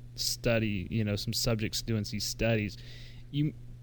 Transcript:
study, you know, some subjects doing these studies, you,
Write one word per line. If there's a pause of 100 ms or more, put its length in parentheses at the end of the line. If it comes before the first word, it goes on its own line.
(160)
study,
you
know,
some
subjects
doing
these
studies, (540)
you, (300)